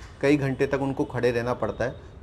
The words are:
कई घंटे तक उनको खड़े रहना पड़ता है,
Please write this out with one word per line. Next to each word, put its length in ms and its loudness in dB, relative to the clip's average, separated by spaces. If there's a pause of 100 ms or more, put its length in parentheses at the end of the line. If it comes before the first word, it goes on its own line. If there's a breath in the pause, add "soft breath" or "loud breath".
(220 loud breath)
कई 160 6
घंटे 300 2
तक 140 0
उनको 220 -2
खड़े 280 2
रहना 220 0
पड़ता 320 -2
है, 100 -4 (280 loud breath)